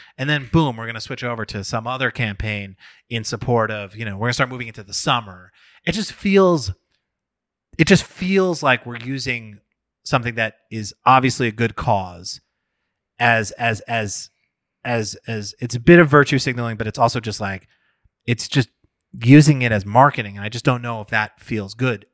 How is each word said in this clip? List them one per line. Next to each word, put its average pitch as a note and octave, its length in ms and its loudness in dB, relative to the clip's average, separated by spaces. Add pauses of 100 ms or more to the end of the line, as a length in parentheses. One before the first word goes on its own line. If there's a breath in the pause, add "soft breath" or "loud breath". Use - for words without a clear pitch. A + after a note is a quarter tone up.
(180 soft breath)
And C3+ 120 -4
then C#3+ 220 -2
boom, D3 260 2
we're A2+ 100 -12
gonna A2 140 -10
switch - 220 -12
over A#2+ 220 -6
to G2 180 -10
some A2+ 220 -6
other B2+ 260 -4
campaign G#2 640 -6 (340 soft breath)
in A#2 140 -6
support A2+ 480 -2
of, G#2 240 -10
you A2+ 100 -10
know, G2 100 -8
we're G#2+ 120 -4
gonna A#2+ 60 0
start B2+ 160 -2
moving B2 180 -10
into G#2+ 160 -16
the G2 100 -16
summer." G2 580 -4 (340 soft breath)
It F3 80 -2
just G#3 200 -6
feels, F3+ 580 2 (1080)
it D#3+ 100 2
just F#3+ 160 6
feels F#3 600 -2
like B2+ 220 2
we're A#2+ 120 -12
using A#2+ 640 -8 (440)
something A#2+ 320 -4
that A2 220 -2 (140)
is A2 220 -8 (120)
obviously B2+ 420 4
a A2 40 -2
good A2 240 -2
cause F#2 680 -6 (800)
as, A2+ 320 2
as, A#2 300 -4
as, A2 480 -8 (560)
as, A#2 300 -4 (120)
as, G#2+ 320 -8
it's B2 160 -6
a B2 40 -6
bit E3+ 200 8
of E3 100 8
virtue C#3+ 300 4
signaling, A#2 380 -4
but A2 100 -6
it's G#2+ 120 -6
also A#2+ 200 2
just A2 220 -8
like, G2 260 -8 (580)
it's A#2+ 220 -4
just - 220 -2 (540)
using C#3 380 8
it A#2+ 100 0
as G2+ 140 0
marketing. A2 520 2
And G2+ 80 -10
I G#2+ 40 -8
just A2+ 160 -10
don't B2 160 2
know A#2 200 -8
if G2+ 80 -16
that G#2+ 300 -4
feels G#2 340 -8
good, A#2+ 400 -4